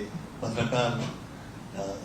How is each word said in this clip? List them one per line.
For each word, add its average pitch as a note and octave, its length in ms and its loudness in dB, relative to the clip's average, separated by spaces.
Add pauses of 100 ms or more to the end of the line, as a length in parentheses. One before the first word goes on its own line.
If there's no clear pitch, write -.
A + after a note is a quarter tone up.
(420)
पत्रकार, A#2+ 600 4 (760)
अ, G2 280 -2